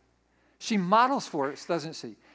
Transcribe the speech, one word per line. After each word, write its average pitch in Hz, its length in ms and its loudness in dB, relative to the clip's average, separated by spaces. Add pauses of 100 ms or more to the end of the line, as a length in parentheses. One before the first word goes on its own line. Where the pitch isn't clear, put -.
(580)
She - 180 -2
models 226 500 4
for 143 240 -2
us, 135 140 -14
doesn't 160 320 -4
she? 113 200 -12 (180)